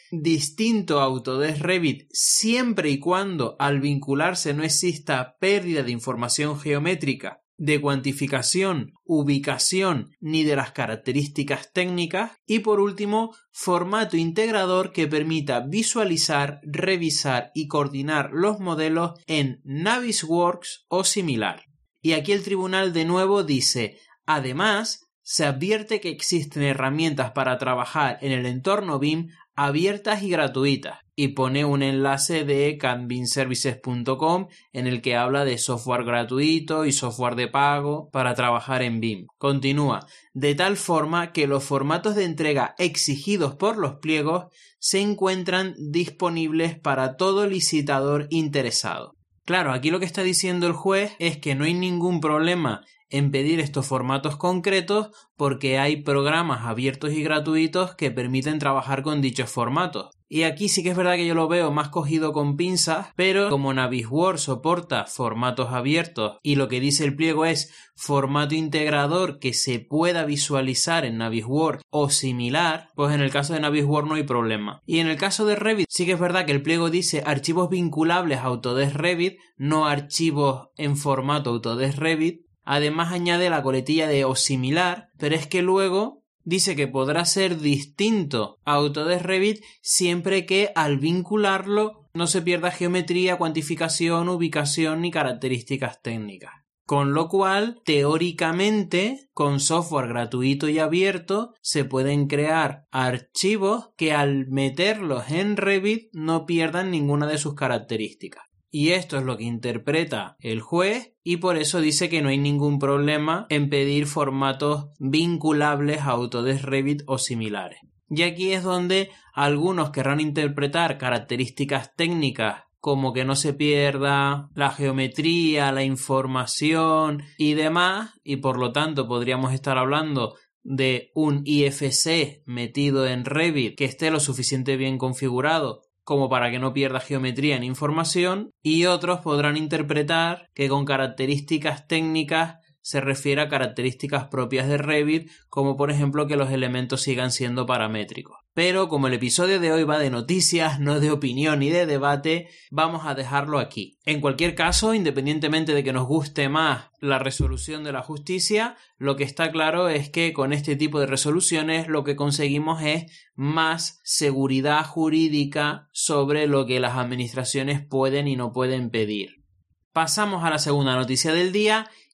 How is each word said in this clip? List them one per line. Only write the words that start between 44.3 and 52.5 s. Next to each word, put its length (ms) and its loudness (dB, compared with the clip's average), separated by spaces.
se 200 0
encuentran 800 0
disponibles 1000 -2
para 360 0
todo 300 2
licitador 840 0
interesado". 840 -2
Claro, 280 0
aquí 180 0
lo 80 2
que 80 -2
está 160 -4
diciendo 460 0
el 40 0
juez 460 0
es 180 0
que 200 -2
no 80 0
hay 100 2
ningún 460 0
problema 640 0